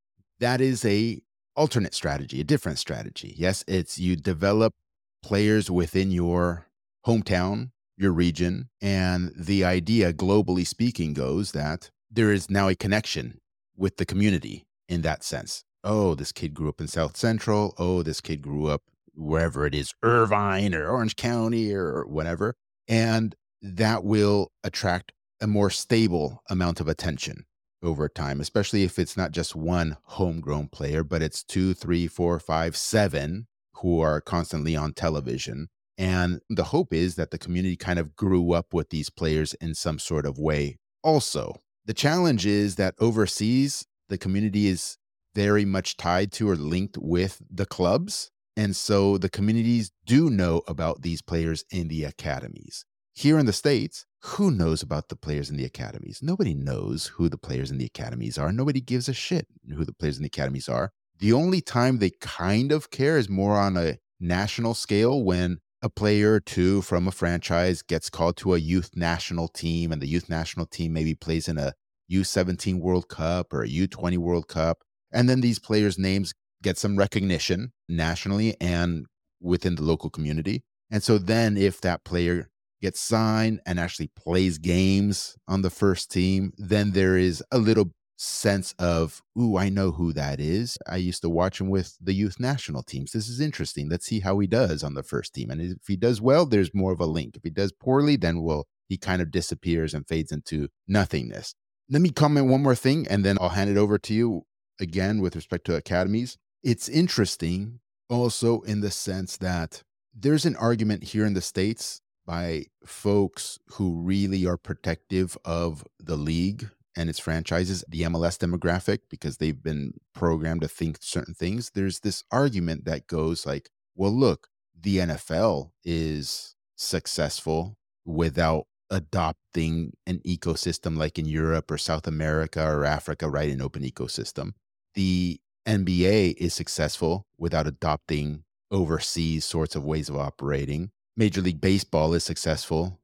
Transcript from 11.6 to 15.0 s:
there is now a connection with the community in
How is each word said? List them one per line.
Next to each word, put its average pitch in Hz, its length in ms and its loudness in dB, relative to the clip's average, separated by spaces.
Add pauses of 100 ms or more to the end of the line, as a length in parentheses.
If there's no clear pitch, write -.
there 110 200 4
is 95 160 0
now 98 200 2
a 95 80 2
connection 98 640 -4 (360)
with 95 200 -2
the 90 100 -4
community 92 640 0 (200)
in 85 140 -2